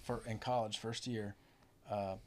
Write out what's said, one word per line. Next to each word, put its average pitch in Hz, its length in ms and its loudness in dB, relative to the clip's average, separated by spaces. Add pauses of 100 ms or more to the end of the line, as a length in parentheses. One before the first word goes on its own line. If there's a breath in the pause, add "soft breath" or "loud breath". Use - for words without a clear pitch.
For, 120 240 0
in 110 120 0
college, 113 400 2
first 117 280 -2
year, 107 280 0 (560 soft breath)
uh, 98 260 2 (100)